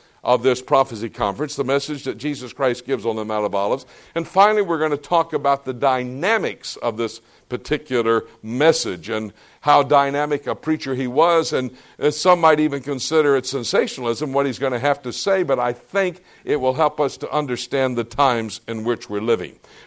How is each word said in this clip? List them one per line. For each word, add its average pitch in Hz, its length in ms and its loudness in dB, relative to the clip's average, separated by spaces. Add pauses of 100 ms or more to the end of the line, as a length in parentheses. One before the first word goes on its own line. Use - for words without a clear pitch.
(220)
of 123 220 2
this 127 180 2
prophecy 120 460 0
conference, 113 480 -4
the 139 80 -2
message 139 400 -2
that 117 140 -6
Jesus 127 340 -8
Christ 127 320 0
gives 120 220 -2
on 110 100 0
the 110 80 -6
Mount 107 220 -2
of 98 80 -2
Olives. 104 320 -2 (280)
And 165 140 -4
finally, 208 340 4
we're 170 160 -2
gonna 151 180 0
talk 160 360 0
about 139 320 0
the 131 80 -6
dynamics 131 1040 -2
of 117 200 -4
this 113 240 -4 (280)
particular 113 800 0 (160)
message 113 680 0
and 110 240 -4 (300)
how 147 200 6
dynamic 143 640 2
a 120 80 -2
preacher 139 400 -4
he 127 120 -4
was. 156 480 2
And, 127 200 -4 (240)
uh, 147 120 0
some 180 300 2
might 156 200 6
even 143 220 0
consider 143 540 2
it 131 100 -2
sensationalism, 135 880 -2
what 139 100 2
he's 131 140 -4
gonna 131 220 -2
have 139 220 0
to 123 120 -8
say, 190 300 0
but 135 140 0
I 123 140 0
think 185 500 -4 (220)
it 147 120 0
will 131 180 0
help 151 260 0
us 139 180 -2
to - 140 -10
understand 131 640 -2
the 117 80 -2
times 117 640 0
in 113 160 -6
which 117 240 -2
we're 104 140 -4
living. 101 360 0 (280)